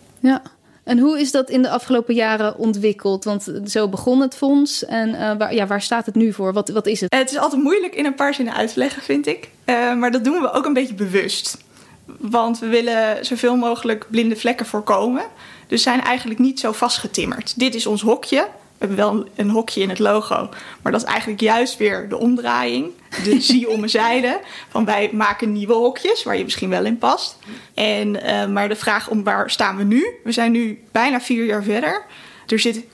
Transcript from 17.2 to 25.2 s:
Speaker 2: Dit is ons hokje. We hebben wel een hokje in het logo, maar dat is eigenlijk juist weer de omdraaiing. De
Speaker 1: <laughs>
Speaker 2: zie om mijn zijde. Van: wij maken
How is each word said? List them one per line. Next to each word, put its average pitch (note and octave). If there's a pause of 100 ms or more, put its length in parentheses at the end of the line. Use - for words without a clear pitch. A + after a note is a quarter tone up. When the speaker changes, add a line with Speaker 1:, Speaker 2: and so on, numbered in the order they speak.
Speaker 2:
Dit B3
is A#3
ons G#3
hokje. C4+ (320)
We G#3+
hebben G3
wel G#3 (120)
een G3+
hokje A3
in F#3+
het F#3
logo, G#3 (340)
maar -
dat A#3
is -
eigenlijk -
juist A#3
weer G3+
de F#3+
omdraaiing. A#3+ (380)
De G#3
Speaker 1:
<laughs> -
Speaker 2:
zie A#3+
om A3
mijn G#3+
zijde. B3 (280)
Van: -
wij G#3
maken G#3+